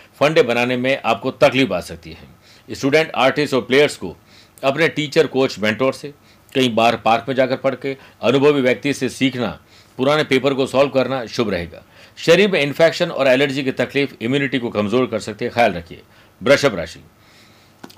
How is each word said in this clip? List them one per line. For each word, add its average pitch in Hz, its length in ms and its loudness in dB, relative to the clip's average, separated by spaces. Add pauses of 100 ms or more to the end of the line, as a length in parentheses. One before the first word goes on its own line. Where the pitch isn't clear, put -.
(200)
फंडे 156 240 4
बनाने 120 340 0
में 131 240 -2
आपको 113 320 -2
तकलीफ 131 380 2
आ 90 100 -2
सकती 82 300 -16
है। - 640 -18
स्टूडेंट, 151 360 0
आर्टिस्ट 131 420 0
और 127 80 2
प्लेयर्स 135 360 2
को 87 180 -12 (480)
अपने 143 260 0
टीचर, 151 380 0
कोच, 131 320 0
मेंटोर 110 340 0
से, 143 200 -14 (380)
कई 131 180 2
बार 113 260 2
पार्क 113 320 0
में 135 80 -4
जाकर 127 220 0
पढ़ - 180 -2
के, 135 200 -8 (260)
अनुभवी 139 400 2
व्यक्ति 127 320 0
से 123 160 -4
सीखना, 123 500 -4 (380)
पुराने 143 260 2
पेपर 135 300 0
को 131 140 -2
सॉल्व 135 220 2
करना 123 380 -2
शुभ 107 220 -4
रहेगा। 87 340 -8 (340)
शरीर 180 340 4
में 170 100 0
इन्फेक्शन 160 500 2
और 135 160 0
एलर्जी 135 360 2
की 131 100 -2
तकलीफ 135 480 -2
इम्यूनिटी 135 380 -2
को 117 100 -6
कमजोर 104 360 0
कर 107 140 -6
सकती 107 260 -8
है, 113 60 -4
ख्याल 117 220 2
रखिए। - 280 -12 (400)
वृषभ 131 340 2
राशि, 78 240 -10 (1000)